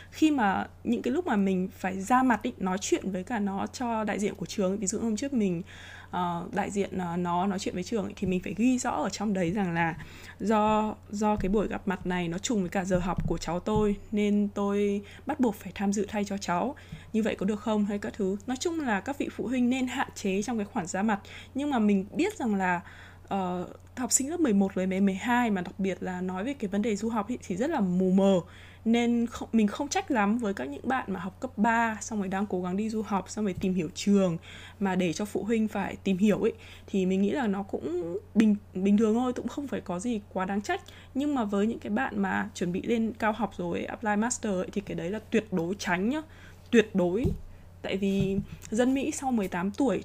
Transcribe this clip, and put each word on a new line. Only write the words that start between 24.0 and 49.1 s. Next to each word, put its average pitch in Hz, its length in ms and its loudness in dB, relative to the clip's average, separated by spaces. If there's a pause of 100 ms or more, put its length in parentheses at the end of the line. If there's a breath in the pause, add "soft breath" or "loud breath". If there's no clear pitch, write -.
sinh 269 180 2
lớp 349 100 -4
mười 269 140 4
một 196 200 4
với 185 140 0
bé 190 120 0
mười 196 140 4
hai 240 380 2
mà 190 100 0
đặc - 180 -10
biệt 190 240 0
là 180 180 -4
nói 185 220 -4
về 277 100 -2
cái 233 140 -6
vấn 202 140 0
đề 220 140 2
du 214 140 -2
học 220 180 -2
ý, 247 100 -4 (100)
thì 190 80 -2
rất 247 140 0
là 311 100 0
mù 185 320 2
mờ. 196 280 6 (460 loud breath)
Nên 233 420 2
không, - 260 -10
mình 220 140 6
không 285 200 -2
trách 381 240 -2
lắm 214 260 4
với 208 160 0
các - 120 -4
những 285 220 -8
bạn 254 260 0
mà 185 60 -4
học 190 200 -8
cấp 254 180 -6
ba, 226 440 4
xong 214 180 -4
rồi 190 80 0
đang 196 180 0
cố 185 160 -2
gắng 180 160 -2
đi 220 120 0
du 220 120 -2
học, 202 280 -2
xong 214 160 -2
rồi 185 80 0
tìm 185 200 0
hiểu 175 220 0
trường, 190 420 4 (420 loud breath)
mà 190 160 0
để 180 180 2
cho 208 120 -4
phụ - 180 -2
huynh 220 240 2
phải - 360 -4
tìm 190 140 2
hiểu 202 240 4
ấy, - 120 2 (340 loud breath)
thì 190 180 2
mình 190 160 2
nghĩ 202 100 4
là 262 160 0
nó 196 160 0
cũng 339 540 -4 (180)
bình, 208 200 6 (180)
bình 202 240 4
thường 214 160 4
thôi, 247 200 2
cũng 247 140 -6
không 285 200 -6
phải 202 140 -4
có 180 180 -4
gì 220 220 -2 (120)
quá 185 120 -2
đáng 196 160 0
trách. 359 200 -4 (320 loud breath)
Nhưng 285 220 0
mà 247 80 2
với 202 240 2
những 233 120 -2
cái 233 100 -8
bạn 214 320 0
mà 196 340 0
chuẩn 180 160 -2
bị 190 100 -2
lên 226 380 0
cao 220 120 2
học 214 260 -2
rồi 170 220 -2
ấy, - 60 -4
apply 208 300 -2
master 220 380 0
ấy, 180 180 -2
thì 196 100 -4
cái 175 140 -8
đấy 165 140 -4
là 214 100 -4
tuyệt - 320 -2
đối 175 280 0
tránh 185 300 0
nhá. 302 120 -2 (500 loud breath)
Tuyệt 220 220 6
đối. 185 320 2 (560 loud breath)
Tại - 160 -4
vì 196 420 2 (300 loud breath)
dân 240 240 2
Mỹ 277 180 0